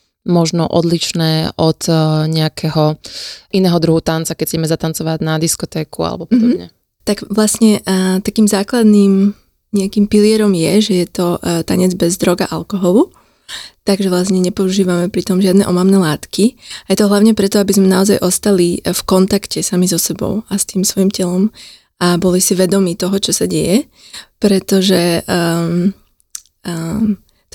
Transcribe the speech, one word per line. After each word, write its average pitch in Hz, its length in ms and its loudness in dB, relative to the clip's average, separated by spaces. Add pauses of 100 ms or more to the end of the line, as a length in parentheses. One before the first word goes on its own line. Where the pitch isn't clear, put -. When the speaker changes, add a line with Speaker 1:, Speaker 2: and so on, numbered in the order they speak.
(280)
Speaker 1:
možno 170 400 0
odlišné 165 880 0
od, 160 320 -2
e, 156 400 0
nejakého 156 720 -2 (560)
iného 180 240 2
druhu 165 240 2
tanca, 160 320 -4
keď - 80 -8
si - 160 -4
ideme 160 80 -2
zatancovať 160 560 -4
na 160 160 -2
diskotéku - 640 -6
alebo 170 240 -6
Speaker 2:
Mhm. - 80 -8
Speaker 1:
podobne? 226 320 0 (400)
Speaker 2:
Tak - 240 -4
vlastne, 214 480 2
e, 185 400 0
takým 208 320 0
základným 202 800 2 (360)
nejakým 202 400 0
pilierom 214 480 4
je, 160 240 0
že 208 140 0 (100)
je - 80 -4
to, 175 160 -2 (160)
e, 170 200 -2
tanec 185 360 0
bez 170 160 0
drog 175 240 0
a 180 120 -2
alkoholu. 185 600 0 (720)
Takže 196 240 0
vlastne 185 320 0
nepoužívame 185 720 0
pri - 160 -4
tom 185 160 0
žiadne 190 240 2
omamné 185 320 2
látky. 180 560 -2 (320)
A 190 80 0
je - 80 2
to 202 80 2
hlavne 208 240 4
preto, 202 240 0
aby 196 160 0
sme 190 160 4
naozaj 196 320 2
ostali 180 560 0
v - 240 -4
kontakte 190 560 0
sami 180 280 0
so 170 120 -2
sebou - 480 -6
a 196 80 -6
s - 120 -6
tým 190 200 -4
svojim 196 240 0
telom 185 400 -2 (480)
a 175 160 2
boli 180 240 2
si 185 160 0
vedomí 185 400 2
toho, 196 240 -2
čo - 160 -2
sa - 80 -2
deje, 180 480 -2 (480)
pretože, 185 880 0
ehm, 170 640 -2 (720)
ehm, 175 540 -4 (340)
to - 40 -4